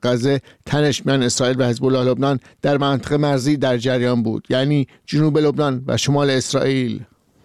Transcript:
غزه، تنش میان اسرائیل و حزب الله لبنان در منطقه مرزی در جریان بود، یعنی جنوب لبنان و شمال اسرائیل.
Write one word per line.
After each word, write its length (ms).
غزه، 380
تنش 400
میان 160
اسرائیل 380
و 40
حزب 200
الله 260
لبنان 300
در 160
منطقه 380
مرزی 400
در 220
جریان 440
بود، 280
یعنی 360
جنوب 320
لبنان 480
و 100
شمال 340
اسرائیل. 760